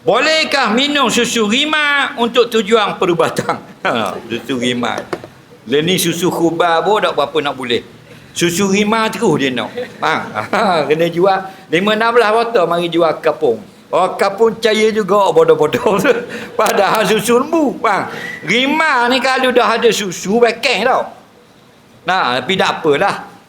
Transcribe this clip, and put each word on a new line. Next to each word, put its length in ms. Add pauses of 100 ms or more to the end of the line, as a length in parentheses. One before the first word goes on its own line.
Bolehkah 720
minum 400
susu 320
rima 720
untuk 320
tujuan 480
perubatan? 640
<laughs> 80 (120)
Ha, 320 (160)
susu 320
rima. 400 (640)
Dia 160
ni 160
susu 320
khubah 560
pun 160
tak 160
berapa 240
nak 160
boleh. 240 (560)
Susu 320
rima 400
terus 320
dia 80
nak. 240 (240)
Faham? 240 (180)
<laughs> 140
Ha, 320
kena 240
jual 280 (360)
lima 240
enam 160
belas 160
botol, 400
mari 240
jual 160 (160)
kapung. 320 (320)
Oh, 200 (120)
kapung 400
cair 320
juga 400
bodoh-bodoh. 640 (320)
<laughs> 320
Padahal 480
susu 320
lembu. 400
Faham? 320 (320)
Rima 640
ni 120
kalau 280
dah 320
ada 80
susu, 520
bekeng 440
tau. 240 (960)
Nah, 360
tapi 200
tak 240
apalah. 440 (200)